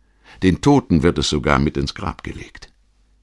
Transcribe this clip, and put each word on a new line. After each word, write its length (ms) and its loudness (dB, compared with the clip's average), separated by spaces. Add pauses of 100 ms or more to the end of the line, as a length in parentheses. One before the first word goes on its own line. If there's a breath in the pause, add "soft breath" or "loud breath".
(420 soft breath)
Den 180 2
Toten 420 2
wird 160 2
es 100 -4
sogar 300 0
mit 180 -2
ins 180 -6
Grab 300 -10
gelegt. 480 -18 (500)